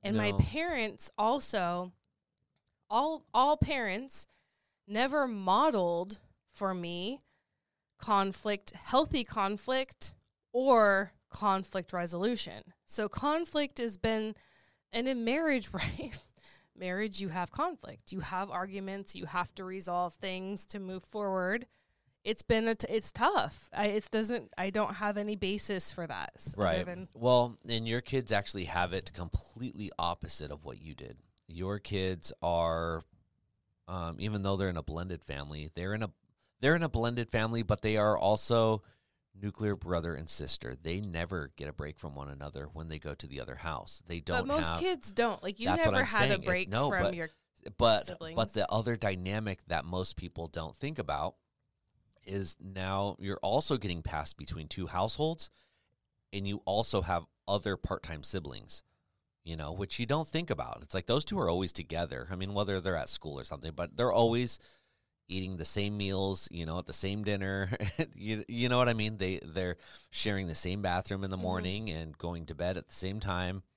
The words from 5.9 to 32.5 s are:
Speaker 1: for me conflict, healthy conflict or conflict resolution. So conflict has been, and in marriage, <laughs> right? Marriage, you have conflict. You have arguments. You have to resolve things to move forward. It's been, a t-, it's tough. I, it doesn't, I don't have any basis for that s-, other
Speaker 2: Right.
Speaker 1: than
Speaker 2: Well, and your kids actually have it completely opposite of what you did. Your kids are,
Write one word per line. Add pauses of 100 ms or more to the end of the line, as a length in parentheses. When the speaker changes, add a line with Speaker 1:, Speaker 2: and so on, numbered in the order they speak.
Speaker 1:
for
me (760)
conflict,
healthy
conflict (380)
or (160)
conflict
resolution. (120)
So
conflict
has
been, (560)
and
in
marriage,
<laughs>
right? (580)
Marriage,
you
have
conflict.
You
have
arguments.
You
have
to
resolve
things
to
move
forward. (580)
It's
been,
a
t-,
it's
tough.
I,
it
doesn't,
I
don't
have
any
basis
for
that
s-,
other
Speaker 2:
Right.
Speaker 1:
than
Speaker 2:
Well, (100)
and
your
kids
actually
have
it
completely
opposite
of
what
you
did. (300)
Your
kids (100)
are, (840)